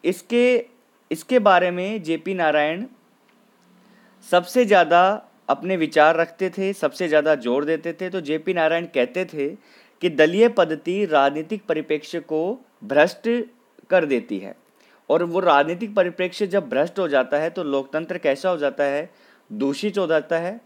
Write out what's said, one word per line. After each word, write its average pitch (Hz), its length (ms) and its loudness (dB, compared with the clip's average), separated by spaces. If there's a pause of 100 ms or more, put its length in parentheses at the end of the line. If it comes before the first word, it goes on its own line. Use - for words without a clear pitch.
इसके, 240 600 0 (460)
इसके 240 300 -2
बारे 180 300 4
में 185 320 -6
जेपी 165 300 -4
नारायण 160 520 0 (1400)
सबसे 233 380 2
ज़्यादा 185 640 4 (220)
अपने 180 280 -2
विचार 156 400 4
रखते 165 320 -4
थे, 190 240 -4
सबसे 170 340 -4
ज़्यादा 151 280 2
जोर 127 300 -2
देते 160 280 -4
थे। 185 160 -8
तो 185 120 -6
जेपी 156 320 -4
नारायण 165 340 0
कहते 127 400 -2
थे 147 200 -6 (540)
कि 175 100 0
दलीय 165 380 4
पद्धति 175 580 -2
राजनीतिक 156 580 0
परिप्रेक्ष्य 156 560 -4
को 175 380 -4 (240)
भ्रष्ट 147 460 2 (600)
कर 180 160 4
देती 117 340 -2
है, 95 160 -14 (540)
और 170 140 2
वो 170 180 -2
राजनीतिक 175 540 2
परिप्रेक्ष्य 180 520 -2
जब 175 220 -2
भ्रष्ट 156 300 -2
हो 180 80 -2
जाता 139 300 0
है 160 120 -2
तो 175 160 -8
लोकतंत्र 156 540 -6
कैसा 139 300 -2
हो 175 80 -2
जाता 143 260 -2
है? 143 260 -4 (400)
दूषित 139 480 -4
हो 185 100 -2
जाता 156 300 0
है 185 280 -6